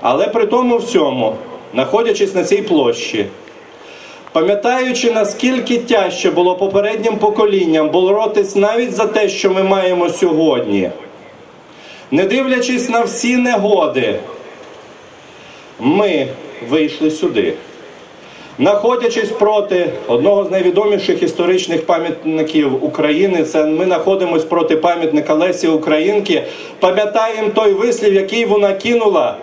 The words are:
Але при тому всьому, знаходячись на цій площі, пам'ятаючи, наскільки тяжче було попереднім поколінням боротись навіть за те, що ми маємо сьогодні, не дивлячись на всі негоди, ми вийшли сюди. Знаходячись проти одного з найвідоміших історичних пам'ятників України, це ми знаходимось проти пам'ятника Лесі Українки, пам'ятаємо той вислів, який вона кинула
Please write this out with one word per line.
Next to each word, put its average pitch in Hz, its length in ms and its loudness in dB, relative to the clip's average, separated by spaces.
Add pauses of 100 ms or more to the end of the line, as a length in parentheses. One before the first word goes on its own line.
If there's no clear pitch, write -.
Але 143 240 2
при 220 180 0
тому 240 320 2
всьому, 120 580 0 (380)
знаходячись 202 640 0
на 180 80 0
цій 202 180 2
площі, 117 640 0 (1040)
пам'ятаючи, 233 800 0
наскільки 233 640 0
тяжче 202 540 0
було 180 240 2
попереднім 202 640 0
поколінням 196 720 2
боротись 196 680 0
навіть 220 400 0
за 220 100 0
те, 214 240 0
що - 220 -2
ми 190 120 2
маємо 180 460 2
сьогодні, 127 800 0 (1200)
не 160 120 2
дивлячись 247 680 0
на 233 120 2
всі 240 360 -2
негоди, 196 840 0 (1600)
ми 156 480 0 (420)
вийшли 151 420 0
сюди. 135 420 -2 (1040)
Знаходячись 226 680 0
проти 202 600 0 (180)
одного 196 380 2
з 165 60 -4
найвідоміших 190 720 2
історичних 175 640 0
пам'ятників 156 1000 0
України, 160 580 0
це 156 220 0
ми 160 200 0
знаходимось 175 580 0
проти 165 320 0
пам'ятника 160 580 0
Лесі 175 340 0
Українки, 160 760 0 (360)
пам'ятаємо 214 720 0
той 208 240 2
вислів, 208 400 0
який 208 320 0
вона 202 280 2
кинула 196 680 0